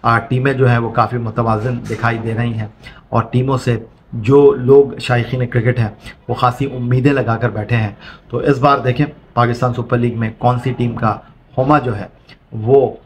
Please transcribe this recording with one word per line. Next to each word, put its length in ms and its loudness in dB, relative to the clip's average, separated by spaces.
अ, 120 4
टीमें 400 0
जो 80 4
हैं 140 4
वो 100 -2
काफ़ी 280 -2
मुतवाज़िन 720 -2
दिखाई 300 -2
दे 160 -4
रही 200 -2
हैं 200 -8
और 220 0
टीमों 240 0
से 300 -4
जो 360 6
लोग 480 4
शायकीन 460 -2
क्रिकेट 340 0
हैं 180 -2
वो 60 -2
खासी 300 0
उम्मीदें 460 0
लगा 240 0
कर 160 -2
बैठे 240 -4
हैं। 220 -2
तो 100 -4
इस 160 2
बार 220 2
देखें 260 0
पाकिस्तान 380 0
सुपर 240 -2
लीग 200 0
में 240 -4
कौन 180 2
सी 120 -4
टीम 240 -4
का 260 -2
होमा 220 2
जो 120 -4
है 180 -8
वो 520 2